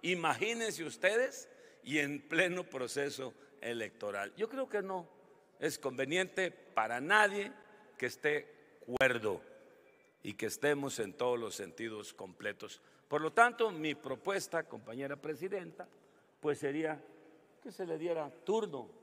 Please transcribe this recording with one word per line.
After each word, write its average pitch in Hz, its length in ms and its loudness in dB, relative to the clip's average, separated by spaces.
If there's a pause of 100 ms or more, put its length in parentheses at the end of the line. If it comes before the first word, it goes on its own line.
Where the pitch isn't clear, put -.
Imagínense 175 800 0
ustedes, 214 640 0 (340)
y 147 160 0
en 143 280 -2
pleno 175 360 2
proceso 131 720 -4 (280)
electoral. 104 760 -4
Yo 220 140 -2
creo 262 180 -4
que 208 140 -2
no 185 260 -4 (520)
es 151 200 -2
conveniente 160 720 0
para 113 480 0
nadie 202 520 4 (460)
que 123 100 -2
esté - 760 -4
cuerdo 120 560 2 (840)
y 101 100 -8
que 110 140 -2
estemos 139 520 0
en 98 140 -2
todos 123 260 2
los 107 160 -6
sentidos 104 580 -8
completos. 98 680 -8 (260)
Por 147 140 0
lo 156 100 0
tanto, 233 400 6
mi 156 240 -2
propuesta, 160 680 -2
compañera 120 520 -8
presidenta, 170 720 -8 (520)
pues 147 200 0
sería 151 420 0 (600)
que 247 100 -12
se 185 140 -6
le 165 120 -2
diera 160 320 -2 (140)
turno 180 460 0 (140)